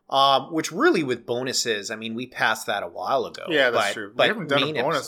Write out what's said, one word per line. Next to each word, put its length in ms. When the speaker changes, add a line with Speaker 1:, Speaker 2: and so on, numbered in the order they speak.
Speaker 1:
um, 420
which 200
really 300
with 240
bonuses, 640
I 60
mean, 180
we 120
passed 400
that 160
a 60
while 380
ago, 220
Speaker 2:
Yeah, 220
that's 180
Speaker 1:
but, 60
Speaker 2:
true. 140
We 80
Speaker 1:
but 120
Speaker 2:
haven't 200
done 140
a 40
Speaker 1:
main 80
Speaker 2:
bonus 340